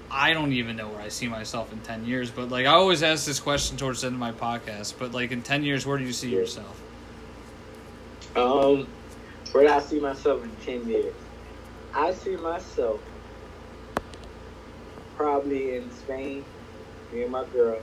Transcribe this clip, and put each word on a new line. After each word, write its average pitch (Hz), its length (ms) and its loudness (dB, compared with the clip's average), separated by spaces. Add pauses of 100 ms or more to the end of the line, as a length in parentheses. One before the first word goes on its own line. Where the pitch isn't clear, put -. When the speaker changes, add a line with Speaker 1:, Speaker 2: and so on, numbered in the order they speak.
Speaker 1:
I 139 220 4
don't 151 220 2
even 117 240 -2
know 107 100 -6
where 107 140 -8
I 104 80 -8
see 123 180 -4
myself 113 460 -6
in 113 80 -8
ten 113 240 -8
years. 123 260 -2
But, 123 180 -4
like, 127 160 2
I 139 60 8
always 170 320 8
ask 156 220 4
this 147 160 -2
question 143 340 0
towards 131 260 -2
the 131 60 -2
end 123 80 -2
of 127 60 -2
my 117 100 -2
podcast. 113 680 -4
But, 127 140 -4
like, 123 220 -2
in 120 80 -4
ten 143 220 0
years, 139 220 2
where 139 120 2
do 131 80 -2
you 123 80 -4
see 123 160 -4
Speaker 2:
Yeah. 120 100 2
Speaker 1:
yourself? 98 420 -4 (1600)
Speaker 2:
Um, 139 500 6 (640)
where 139 160 10
do 147 60 8
I 143 80 6
see 147 180 0
myself 135 440 2
in 117 80 -10 (140)
ten 123 220 -4
years? 107 260 2 (800)
I 160 200 2
see 185 240 -4
myself 151 640 -2 (2250)
probably 139 580 2
in 123 160 -6
Spain, 135 540 -8 (640)
me 117 120 -4
and 123 80 -2
my 131 140 -2
girl 117 380 4